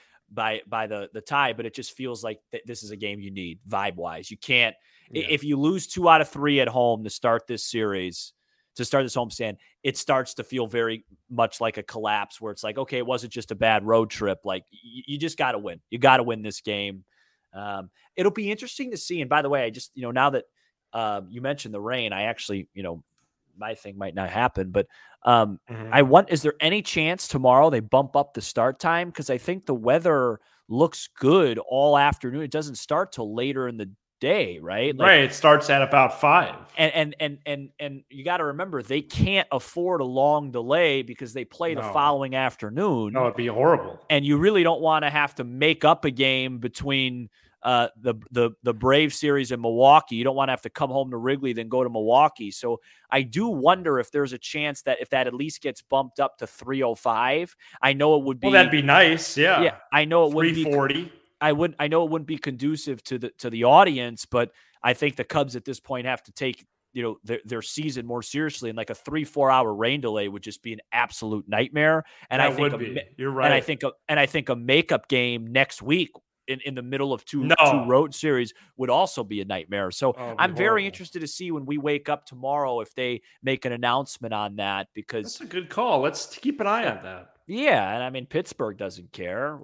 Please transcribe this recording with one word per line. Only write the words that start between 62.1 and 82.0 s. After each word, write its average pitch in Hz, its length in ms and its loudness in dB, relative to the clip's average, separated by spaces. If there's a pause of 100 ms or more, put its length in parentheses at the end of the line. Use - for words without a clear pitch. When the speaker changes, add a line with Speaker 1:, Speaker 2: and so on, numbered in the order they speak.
Speaker 1:
wouldn't 160 160 -4
be 156 100 -6
conducive 139 680 -6
to 131 120 -6
the, 117 120 -8 (100)
to 123 100 -6
the 113 160 -4
audience, 131 600 4
but 120 240 0 (320)
I 123 100 4
think 143 220 -4
the 127 100 -6
Cubs 135 300 -2
at 120 100 -12
this 135 140 -10
point 127 260 -8
have 127 180 -4
to - 80 -20
take, - 340 -8 (280)
you 123 100 -6
know, 113 200 -4
their, 113 220 -6
their 113 160 -8
season 131 440 -8
more 120 180 -8
seriously, 143 460 -6
and, 110 80 -10
like, 113 120 -8
a 120 60 -8
three, 151 300 -8
four 135 260 2
hour 127 220 4
rain 117 280 0
delay 107 280 -2
would 98 140 -12
just - 200 -14
be 120 80 -10
an 107 80 -12 (140)
absolute 113 540 -4
nightmare. 151 560 0 (260)
And 127 100 0
Speaker 2:
That 139 80 4
Speaker 1:
I - 40 2
think 131 80 -4
Speaker 2:
would 143 140 0
Speaker 1:
a 117 40 -4
Speaker 2:
be. 120 160 -8
Speaker 1:
ma-, 135 80 -6 (160)
Speaker 2:
You're 131 240 -4
Speaker 1:
and 143 120 4
I 139 40 6
Speaker 2:
right. 127 60 0
Speaker 1:
think 147 200 -6
a, 135 80 -2 (160)
and 151 120 0
I 143 80 4
think 147 220 -4
a 127 60 0
makeup 135 540 0
game 120 380 -2
next 131 340 0
week 147 300 0 (360)
in, 135 140 -6
in 139 140 -8
the 127 60 -8
middle 135 320 -4
of 113 120 -8
two, 139 180 -4
Speaker 2:
No. 160 120 2 (160)
Speaker 1:
two 135 180 2
road 139 260 4
series 127 380 0 (240)
would 127 120 -2
also 147 340 2
be 101 180 -8
a 95 40 -8
nightmare. 95 460 -4
So 127 260 -2
Speaker 2:
Oh, 127 80 -12
it'd 117 120 -10
be 160 60 2
Speaker 1:
I'm 180 120 0
very 180 120 0 (140)
Speaker 2:
horrible. 196 60 -4
Speaker 1:
interested 185 340 -14
to 151 60 -10
see 180 240 -10
when 147 140 -6
we 147 120 -4
wake 147 320 -4